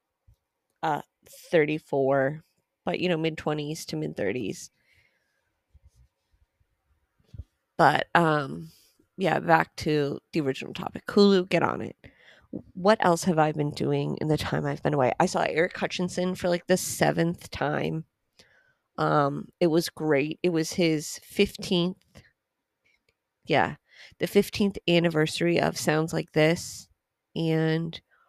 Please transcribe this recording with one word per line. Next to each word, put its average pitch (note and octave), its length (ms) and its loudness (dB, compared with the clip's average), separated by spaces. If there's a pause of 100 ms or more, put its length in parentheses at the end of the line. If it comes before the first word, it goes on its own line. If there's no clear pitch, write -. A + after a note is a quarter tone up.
(800)
uh, D3 200 -2 (500)
thirty-four, D3 920 0 (420)
but, F3+ 160 -4
you F3+ 80 0
know, E3+ 80 0
mid-twenties D#3 680 -4
to D#3+ 100 -6
mid-thirties. B2 720 -6 (3000)
But, D3+ 380 4
um, D#3+ 560 0 (460)
yeah, D#3 220 0
back D#3+ 380 2
to D3 420 -2 (120)
the E3+ 80 0
original C3+ 340 -4
topic. - 340 -12
Hulu, G3 420 6
get E3 140 2
on - 180 0
it. - 160 -12 (760)
What G3 320 4
else E3+ 200 2
have F3 120 2
I D#3 140 4
been D3 200 -2
doing C#3+ 500 -2
in D3+ 80 0
the D3+ 80 2
time D3 280 -4
I've C#3+ 160 -6
been D3 120 0
away? C3+ 260 2
I F3+ 80 4
saw F3 140 -2
Eric D#3+ 360 -2
Hutchinson F#3 580 -4
for, - 140 -4
like, F3 180 -2
the F#3 100 4
seventh E3 760 -2
time. D3+ 540 -4 (920)
Um, D3 520 0 (100)
it F3+ 80 4
was E3 220 2
great. D#3 540 -2
It F3 60 0
was D#3+ 240 -2
his D#3+ 500 0
fifteenth, F#3 760 -2 (1500)
yeah, C#3 300 0 (420)
the - 100 -4
fifteenth G3+ 500 0 (120)
anniversary E3+ 680 2
of D#3 180 0
Sounds D#3+ 340 0
Like D#3+ 220 -6
This, - 560 0 (440)
and D#3+ 680 -2 (280)